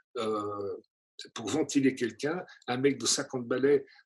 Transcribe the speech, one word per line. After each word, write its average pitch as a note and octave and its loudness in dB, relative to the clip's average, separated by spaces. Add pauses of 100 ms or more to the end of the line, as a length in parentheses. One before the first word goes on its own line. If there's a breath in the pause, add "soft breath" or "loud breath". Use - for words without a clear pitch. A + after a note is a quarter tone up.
(160)
euh, G#2 -4 (580)
pour A#2 -8
ventiler C3+ 2
quelqu'un, C3+ -4 (240 loud breath)
un B2 -2
mec C3 2
de A2+ -4
cinquante B2 -2
balais C3+ 4 (220 soft breath)